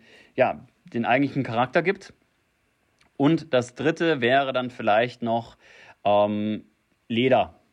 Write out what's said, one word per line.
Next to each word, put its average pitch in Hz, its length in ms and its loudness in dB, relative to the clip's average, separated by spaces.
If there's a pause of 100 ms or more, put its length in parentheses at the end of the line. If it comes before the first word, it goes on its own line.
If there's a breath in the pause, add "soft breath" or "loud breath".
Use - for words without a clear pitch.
(360 soft breath)
ja, 117 280 0 (280)
den 117 120 -4
eigentlichen 139 380 0
Charakter 123 400 -2
gibt. 190 300 -6 (1040)
Und 151 360 0
das 123 220 -2
dritte 160 460 -2
wäre 131 320 2
dann 127 180 -4
vielleicht 117 520 0
noch, 117 340 -4 (480 loud breath)
ähm, 104 600 0 (420)
Leder 117 500 0 (140)